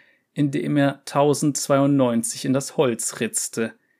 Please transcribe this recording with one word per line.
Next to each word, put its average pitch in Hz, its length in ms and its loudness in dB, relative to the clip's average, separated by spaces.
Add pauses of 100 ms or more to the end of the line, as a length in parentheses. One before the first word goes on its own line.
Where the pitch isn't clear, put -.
(320)
indem 147 440 -2
er 139 280 0
tausendzweiundneunzig 139 1400 2
in 139 80 0
das 139 240 -4
Holz 123 420 0
ritzte. 113 540 -4 (280)